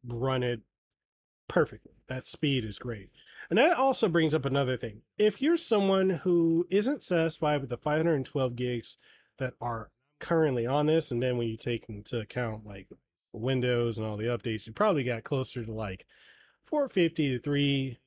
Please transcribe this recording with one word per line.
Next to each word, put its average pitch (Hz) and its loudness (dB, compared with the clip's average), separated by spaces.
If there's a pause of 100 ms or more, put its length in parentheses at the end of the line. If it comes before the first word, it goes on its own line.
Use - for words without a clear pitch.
run 127 0
it 123 -2 (880)
perfectly. - 0 (160)
That 127 -6
speed 135 0
is 104 -8
great. 107 -10 (400)
And 180 4
that 311 6
also 247 2
brings 160 2
up 139 -2
another 131 0
thing. 110 -10 (140)
If 208 2
you're 320 4
someone 190 2
who 170 2
isn't 208 0
satisfied 160 0
with 123 -8
the 120 -2
five 151 0
hundred 160 2
twelve 127 -2
gigs 123 -4 (400)
that 127 -6
are 117 -6 (300)
currently 143 2
on 147 2
this, 160 2
and 120 0
then 127 0
when 120 0
you 113 -4
take - -6
into 107 -8
account, 110 -6
like, 98 -14 (440)
Windows 120 0
and 110 -4
all 107 -4
the 107 -4
updates, 117 -4
you 113 -16
probably 175 0
got 117 -4
closer 127 -4
to, 110 -10
like, 104 -8 (580)
four 294 0
fifty 165 0
to 123 -2
three 139 0